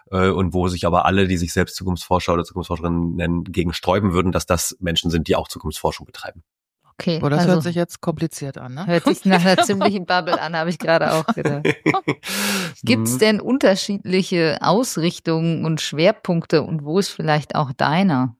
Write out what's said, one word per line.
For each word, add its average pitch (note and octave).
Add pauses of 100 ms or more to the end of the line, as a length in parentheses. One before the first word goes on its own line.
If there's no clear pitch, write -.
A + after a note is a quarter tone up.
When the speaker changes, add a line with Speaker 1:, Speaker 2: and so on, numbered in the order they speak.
Speaker 1:
äh, F#2+
und F2
wo F2+
sich F2+
aber E2+
alle, F#2+
die F#2
sich E2+
selbst -
Zukunftsforscher F2+
oder E2+
Zukunftsforscherinnen E2+
nennen, E2+
gegen F2
sträuben F#2+
würden, F2+
dass E2+
das -
Menschen E2
sind, E2
die E2
auch D2+
Zukunftsforschung -
betreiben. - (560)
Speaker 2:
Okay, E3
Speaker 3:
Boah, C#3+
das D3+
Speaker 2:
also F3+
Speaker 3:
hört D#3+
sich F3
jetzt E3+
kompliziert D#3+
an, B2+
ne? E3+
Speaker 2:
Hört E3+
sich -
nach F#3
einer F#3
Speaker 3:
<laughs> F4
Speaker 2:
ziemlichen G3+
Bubble F3+
an, D#3+
habe E3
ich F3
gerade E3
auch D#3+
gedacht. D3+
Speaker 1:
<laughs> F#3+
Speaker 2:
Gibt's A2+
Speaker 1:
Mhm. B2+
Speaker 2:
denn G#3+
unterschiedliche F#3+
Ausrichtungen E3
und D#3+
Schwerpunkte E3
und D#3
wo D#3
ist G3
vielleicht D3+
auch C3+
deiner? C3+